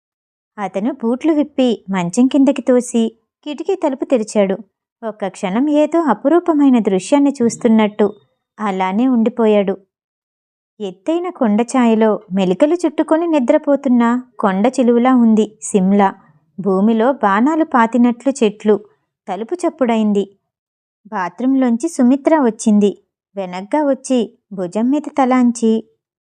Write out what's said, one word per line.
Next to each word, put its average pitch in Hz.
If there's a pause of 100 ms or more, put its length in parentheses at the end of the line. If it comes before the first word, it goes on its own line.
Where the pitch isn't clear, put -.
(600)
అతను 202
బూట్లు 262
విప్పి 277
మంచం 190
కిందకి 277
తోసి 240 (260)
కిటికీ 302
తలుపు 302
తెరిచాడు. 208 (520)
ఒక్క 214
క్షణం 208
ఏదో 302
అపురూపమైన 285
దృశ్యాన్ని 220 (100)
చూస్తున్నట్టు 220 (460)
అలానే 196
ఉండిపోయాడు. 214 (1000)
ఎత్తైన 311
కొండ 226
ఛాయలో 220 (120)
మెలికలు 196
చుట్టుకొని 330
నిద్రపోతున్న 269 (160)
కొండ 196
చిలువలా 247
ఉంది 220
సిమ్లా. 196 (460)
భూమిలో 214
బాణాలు 254
పాతినట్లు 240 (120)
చెట్లు. 208 (480)
తలుపు 214
చప్పుడైంది. 226 (720)
బాత్రూంలోంచి 233
సుమిత్ర 277
వచ్చింది. 214 (340)
వెనగ్గా 196
వచ్చి 262 (140)
భుజం 196
మీద 294
తలాంచి 240 (400)